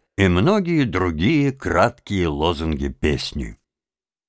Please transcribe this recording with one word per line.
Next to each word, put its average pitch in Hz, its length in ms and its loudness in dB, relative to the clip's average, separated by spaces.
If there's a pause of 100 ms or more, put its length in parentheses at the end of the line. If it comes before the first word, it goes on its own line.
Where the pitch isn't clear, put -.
(160)
и 98 100 4
многие 160 580 2
другие 120 680 0
краткие 92 760 0
лозунги 76 600 -2
песни. 65 680 -4 (720)